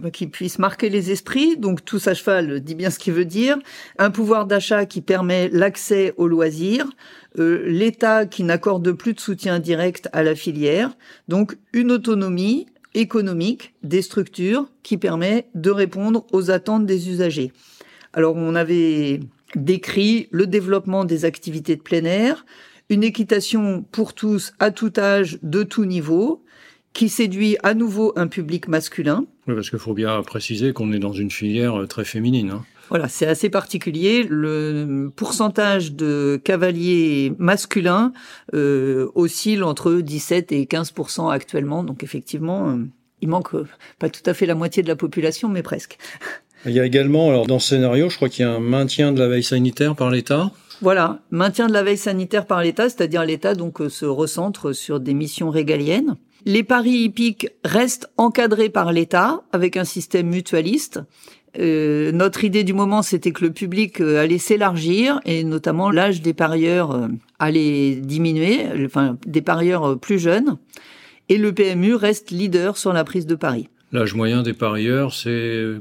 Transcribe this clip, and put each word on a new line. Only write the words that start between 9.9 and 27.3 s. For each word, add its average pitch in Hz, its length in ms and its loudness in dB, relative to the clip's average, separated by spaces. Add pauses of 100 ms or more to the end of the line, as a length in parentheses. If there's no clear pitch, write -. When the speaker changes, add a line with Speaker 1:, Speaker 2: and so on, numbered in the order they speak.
Speaker 1:
à 160 100 0
la 156 140 2
filière. 156 600 -2 (300)
Donc, 196 300 0 (160)
une 240 180 2
autonomie 214 760 0 (280)
économique 208 800 -2 (100)
des 170 160 2
structures 202 680 -2 (140)
qui 208 140 -4
permet 185 580 0
de 175 160 0
répondre 202 640 0
aux 185 180 2
attentes 208 360 2
des 185 240 -2
usagers. 156 420 -2 (640)
Alors, 160 220 2
on 165 200 -2
avait 160 640 0 (340)
décrit 190 800 0
le 180 140 2
développement 190 580 0
des 165 220 0
activités 160 500 -4
de 156 60 -10
plein 165 220 -2
air, 214 420 0 (420)
une 208 160 2
équitation 208 880 0
pour 220 220 -2
tous, 208 460 -2
à 208 100 4
tout 214 260 -4
âge, 196 460 2
de 165 220 0
tout 202 200 -2
niveau, 185 580 0 (520)
qui 220 160 2
séduit 208 520 0